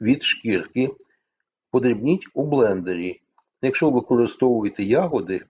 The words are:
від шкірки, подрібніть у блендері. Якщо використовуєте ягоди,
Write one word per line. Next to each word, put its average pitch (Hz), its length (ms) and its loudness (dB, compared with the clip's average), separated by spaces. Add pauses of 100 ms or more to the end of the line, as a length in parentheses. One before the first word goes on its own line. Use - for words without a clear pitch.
від 117 220 0
шкірки, 113 680 -2 (800)
подрібніть 123 640 0
у 143 120 -4
блендері. 92 760 0 (420)
Якщо 135 280 2
використовуєте 120 920 0
ягоди, 104 680 -2